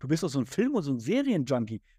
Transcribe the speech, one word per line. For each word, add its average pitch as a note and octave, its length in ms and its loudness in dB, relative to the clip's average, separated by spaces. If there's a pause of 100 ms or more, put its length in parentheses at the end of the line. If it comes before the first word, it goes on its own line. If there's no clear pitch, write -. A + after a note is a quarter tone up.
du C3 80 -8
bist D#3+ 140 2
doch F3 60 0
so C3+ 100 -4
ein B2 80 0
Film- C4 280 0
und G3 80 0
so C#3 100 -2
ein A#2+ 80 -2
Serienjunkie. C#3+ 800 0 (180)